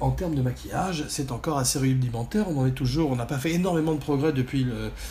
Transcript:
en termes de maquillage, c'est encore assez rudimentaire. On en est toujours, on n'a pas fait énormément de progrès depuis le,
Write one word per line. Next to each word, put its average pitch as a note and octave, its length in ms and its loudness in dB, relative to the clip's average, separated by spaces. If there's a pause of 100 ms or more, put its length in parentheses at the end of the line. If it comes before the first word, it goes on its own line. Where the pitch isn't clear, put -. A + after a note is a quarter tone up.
en C3 100 2
termes D#3+ 240 -2
de C3+ 80 2
maquillage, D3+ 680 -2
c'est C3+ 240 -4
encore D3 240 -2
assez C3 220 0
rudimentaire. C3 720 2
On C#3+ 100 0
en B2+ 60 4
est B2+ 60 4
toujours, C3+ 380 2
on B2+ 60 2
n'a A#2 100 -2
pas C#3+ 120 -4
fait D#3+ 140 0
énormément E3+ 420 2
de D3+ 40 0
progrès D3 340 2
depuis C3 320 0
le, A2 260 -4 (200)